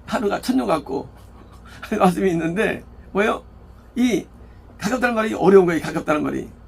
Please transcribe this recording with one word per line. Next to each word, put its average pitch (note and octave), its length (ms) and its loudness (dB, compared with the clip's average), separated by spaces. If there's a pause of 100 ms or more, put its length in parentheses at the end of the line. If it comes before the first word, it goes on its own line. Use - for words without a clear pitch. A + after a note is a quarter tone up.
하루가 G#3 360 -2
천 B3+ 160 -2
년 A#3+ 100 0
같고 D#3 400 -4 (400)
<laughs> - 340 -20
하는 - 220 -4
말씀이 F#3+ 280 4
있는데 E3+ 520 -2 (300)
뭐예요? A3 300 0 (520)
이 A#3 300 0 (520)
가깝다는 A#3+ 380 -2
말이 A3 180 0
어려운 F#3+ 320 6
거예요, E3+ 160 0
가깝다는 D3+ 420 -2
말이. C3+ 260 -6 (180)